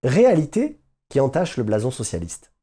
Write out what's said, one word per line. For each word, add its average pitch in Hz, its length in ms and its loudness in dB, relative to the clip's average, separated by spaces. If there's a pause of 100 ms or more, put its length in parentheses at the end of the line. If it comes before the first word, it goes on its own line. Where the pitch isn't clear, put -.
Réalité 208 760 2 (300)
qui 139 100 0
entache 135 380 0
le 123 60 -2
blason 107 280 0
socialiste. - 720 -10